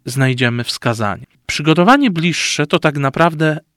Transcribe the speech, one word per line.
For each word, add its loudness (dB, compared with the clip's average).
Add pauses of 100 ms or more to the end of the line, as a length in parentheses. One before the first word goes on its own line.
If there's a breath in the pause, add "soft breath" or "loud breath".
znajdziemy 0
wskazanie. -4 (200)
Przygotowanie 2
bliższe -2
to 0
tak 0
naprawdę 0 (200)